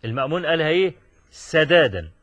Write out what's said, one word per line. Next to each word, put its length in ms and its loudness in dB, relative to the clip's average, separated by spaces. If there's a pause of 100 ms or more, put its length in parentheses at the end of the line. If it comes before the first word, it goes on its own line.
المأمون 400 -6
قالها 220 -2
إيه؟ 260 0 (380)
سدادا 760 2 (140)